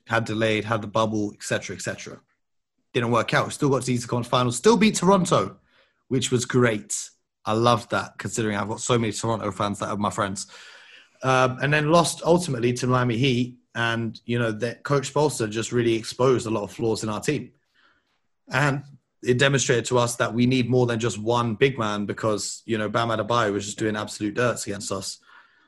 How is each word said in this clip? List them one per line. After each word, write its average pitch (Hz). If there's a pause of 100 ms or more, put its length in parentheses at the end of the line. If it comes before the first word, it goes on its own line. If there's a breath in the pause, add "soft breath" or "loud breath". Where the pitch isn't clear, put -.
had 113
delayed, 107
had 113
the 104
bubble, 107
et -
cetera, 101
et -
cetera. - (760)
Didn't 120
work 113
out. 110
Still 147
got 131
to -
the 127
Eastern 120
Conference 120
Finals. 123
Still 233
beat 208
Toronto, 175 (500)
which 123
was 120
great. 113 (340)
I 107
loved 117
that, 98
considering 107
I've 104
got 110
so 127
many 113
Toronto 104
fans 101
that 107
are 107
my 101
friends. 101 (760 loud breath)
Um, 127
and 139
then 151
lost 170
ultimately 139
to 123
Miami 123
Heat. 123 (180)
And, 117
you 120
know, 117
that 117
Coach 139
Spoelstra 131
just 110
really 120
exposed 117
a 110
lot 107
of 95
flaws 113
in 110
our 104
team. 123 (960)
And 139 (400)
it 123
demonstrated 135
to 123
us 120
that 113
we 120
need 123
more 123
than 117
just 107
one 117
big 135
man 104
because, 107
you 110
know, 107
Bam 117
Adebayo 110
was 101
just -
doing 110
absolute 104
dirts 120
against 101
us. - (480 soft breath)